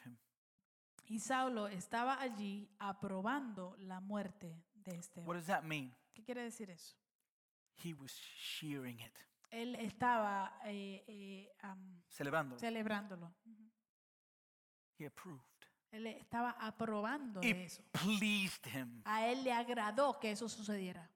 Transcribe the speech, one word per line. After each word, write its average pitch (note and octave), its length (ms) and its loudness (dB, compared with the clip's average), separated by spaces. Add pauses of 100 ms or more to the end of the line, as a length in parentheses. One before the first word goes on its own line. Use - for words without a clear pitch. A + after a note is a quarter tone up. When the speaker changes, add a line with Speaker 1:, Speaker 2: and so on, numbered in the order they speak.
Speaker 1:
him." A#2+ 120 -14 (920)
Speaker 2:
Y G#3+ 120 -2
Saulo B3+ 480 2
estaba A#3 520 2
allí G#3 480 -2 (120)
aprobando G3 1000 0
la F#3 200 -6
muerte F#3 640 -4 (100)
de F#3+ 240 -8
este E3+ 240 -10
Speaker 1:
What E3+ 140 -6
Speaker 2:
hombre. - 40 0
Speaker 1:
does D#3+ 80 -4
that F3+ 180 4
mean? C#3+ 280 -2 (200)
Speaker 2:
¿Qué A3 100 -20
quiere B3 200 -4
decir A3+ 260 -8
eso? - 260 -16 (880)
Speaker 1:
He E3+ 100 -4
was C3+ 200 -10
shearing C3 840 -4
it. A#2 160 -12 (360)
Speaker 2:
Él A#3+ 240 -2
estaba, G#3 880 4
eh, G3 440 -4
eh, G3 540 -10
am, F#3+ 460 -10
Speaker 1:
Celebrándolo. C#3+ 520 0
Speaker 2:
celebrándolo. G#3 720 -2 (120)
Ujú. A3+ 260 -20 (1300)
Speaker 1:
He D3+ 80 -6
approved. C#3+ 360 -10 (500)
Speaker 2:
Él A3 160 -4
estaba A#3 520 0
aprobando A3 840 0
Speaker 1:
It A3+ 120 6
Speaker 2:
de F3+ 100 -2
eso. - 260 -12
Speaker 1:
pleased G3 760 4
him. B2 380 -4
Speaker 2:
A A3 220 4
él B3+ 160 4
le B3+ 80 4
agradó A#3+ 680 4
que A3 120 2
eso G#3 160 -2
sucediera. G3 680 -4